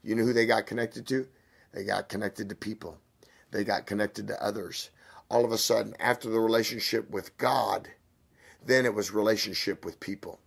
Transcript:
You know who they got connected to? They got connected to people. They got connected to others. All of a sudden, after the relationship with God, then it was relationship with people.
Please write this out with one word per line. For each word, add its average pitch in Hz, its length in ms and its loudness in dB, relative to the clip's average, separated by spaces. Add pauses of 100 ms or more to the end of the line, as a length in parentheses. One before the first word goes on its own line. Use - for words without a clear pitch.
You 110 120 0
know 113 80 2
who 123 100 2
they 113 120 6
got 110 220 2
connected 113 400 -6
to? 131 200 -2 (460)
They 98 100 -8
got 101 240 -2
connected 101 420 -4
to 104 60 -8
people. 104 440 -10 (520)
They 104 120 0
got 98 220 0
connected 104 420 -2
to - 160 -6
others. 104 480 -6 (380)
All 120 140 6
of 113 80 2
a 113 60 2
sudden, 107 420 2
after 123 300 0
the 110 100 4
relationship 113 720 0
with - 300 -8
God, 123 480 2 (760)
then 127 220 4
it 110 80 2
was 98 180 -2
relationship 104 720 0
with 85 160 -10
people. 98 480 -10